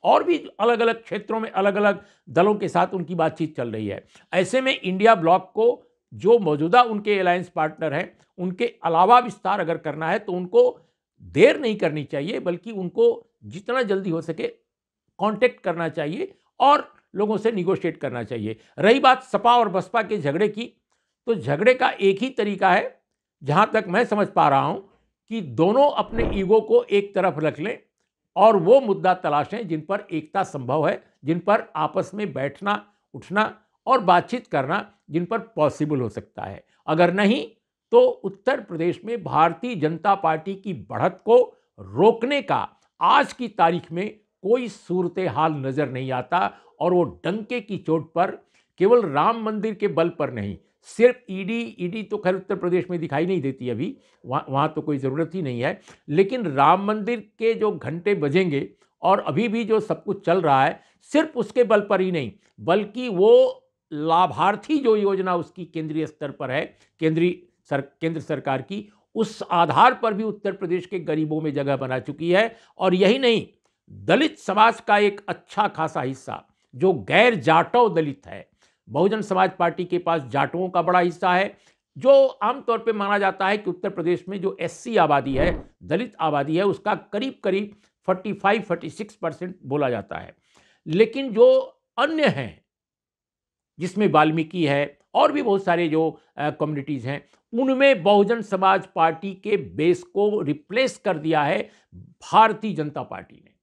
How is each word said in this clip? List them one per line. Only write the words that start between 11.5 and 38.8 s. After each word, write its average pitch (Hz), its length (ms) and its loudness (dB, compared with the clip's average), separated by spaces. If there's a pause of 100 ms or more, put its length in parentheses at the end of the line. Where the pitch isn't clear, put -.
नहीं 220 160 -2
करनी 151 280 -2
चाहिए, 160 360 -6
बल्कि 175 300 -6
उनको 220 580 0 (160)
जितना 208 380 -6
जल्दी 196 280 -2
हो 165 100 -2
सके 160 260 -8 (720)
कॉन्टैक्ट 214 420 -2
करना 165 280 -4
चाहिए 165 460 -8 (260)
और 285 340 2 (200)
लोगों 208 220 -2
से 220 160 0
नेगोशिएट 175 440 -2
करना 120 260 -8
चाहिए। 110 340 -8 (220)
रही 220 220 4
बात 254 220 4
सपा 233 340 2
और 226 120 2
बसपा 190 340 -4
के 208 160 -4
झगड़े 160 300 0
की, 214 240 -8 (540)
तो 233 80 0
झगड़े 160 400 2
का 254 160 0
एक 196 280 2
ही 254 120 -4
तरीका 202 420 0
है, - 280 -2 (420)
जहाँ 175 320 2
तक 220 140 0
मैं 202 160 0
समझ 208 240 -2
पा 156 200 4
रहा 135 180 2
हूँ, - 220 -6 (400)
कि 220 120 -8
दोनों 185 500 2
अपने 220 500 -4
ईगो 202 200 4
को 226 240 2
एक 202 300 -2
तरफ 185 240 0
रख 151 220 -2
लें 202 180 -6 (580)
और 214 200 6
वो 202 240 6
मुद्दा 185 340 0
तलाशें 165 540 -2
जिन 156 120 -4
पर 196 320 -6
एकता 165 300 -6
संभव 143 460 -2
है, - 140 -4 (220)
जिन 165 140 -2
पर 208 260 0 (120)
आपस 156 380 -4
में 202 180 -8
बैठना, 143 600 -6 (220)
उठना 196 460 -4 (260)
और 254 140 4
बातचीत 185 460 2
करना, 156 460 -4 (180)
जिन 170 140 -2
पर 220 140 -4
पॉसिबल 151 600 -2
हो 117 80 -4
सकता - 340 -12
है। 95 220 -14 (220)
अगर 170 260 2
नहीं, 208 340 0 (440)
तो 240 100 8
उत्तर 254 600 0
प्रदेश 175 440 -4